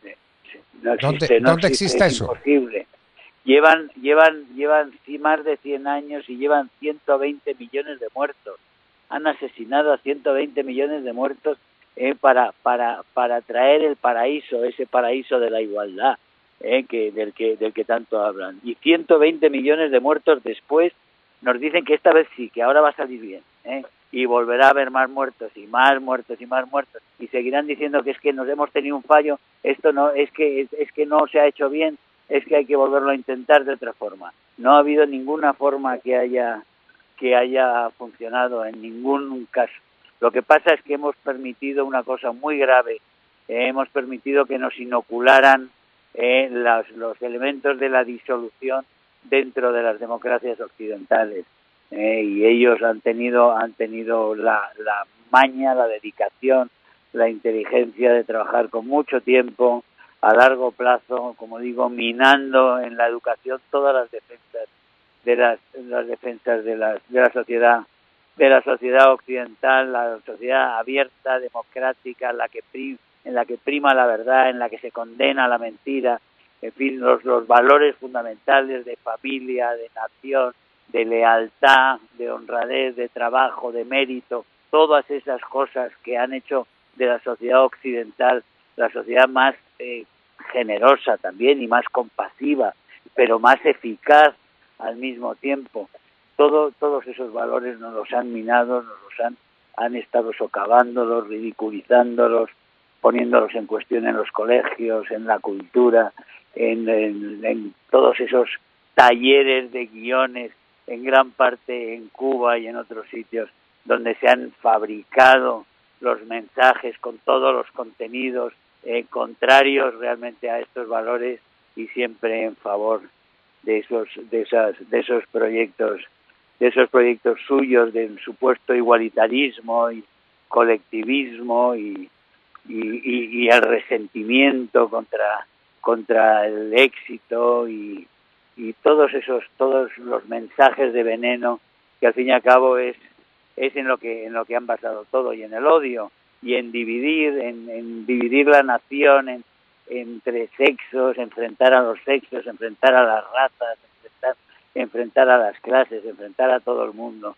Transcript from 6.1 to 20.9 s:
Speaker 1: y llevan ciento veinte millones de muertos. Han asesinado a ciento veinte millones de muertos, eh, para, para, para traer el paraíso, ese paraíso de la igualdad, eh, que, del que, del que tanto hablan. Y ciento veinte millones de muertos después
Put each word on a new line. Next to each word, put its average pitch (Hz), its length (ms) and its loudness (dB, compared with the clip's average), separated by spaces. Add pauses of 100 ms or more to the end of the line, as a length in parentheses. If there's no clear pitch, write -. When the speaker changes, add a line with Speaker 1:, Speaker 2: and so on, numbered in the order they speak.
Speaker 1:
y 123 80 -14
llevan 143 420 0
ciento 147 400 -2
veinte 143 400 -6
millones 135 400 -10
de 117 160 -12
muertos. 135 460 -8 (480)
Han 147 180 -8
asesinado 143 680 -2
a 131 60 0
ciento 143 340 -4
veinte 139 300 -4
millones 135 400 -4
de 127 100 -10
muertos, 139 460 -4 (380)
eh, 131 180 -2
para, 127 380 2 (100)
para, 120 400 -2 (100)
para 120 280 -2
traer 131 420 2
el 147 140 0
paraíso, 120 680 -2
ese 123 240 -6
paraíso 123 540 -2
de 117 100 0
la 110 100 -2
igualdad, 104 560 -4 (440)
eh, 127 240 0
que, 110 260 -4
del 104 220 -6
que, 113 240 -2
del 107 160 -4
que 110 120 -4
tanto 113 380 -2
hablan. 95 400 -6
Y 117 140 -10
ciento 160 420 4
veinte 156 320 4
millones 147 400 0
de 131 80 4
muertos 143 460 2
después - 480 0 (480)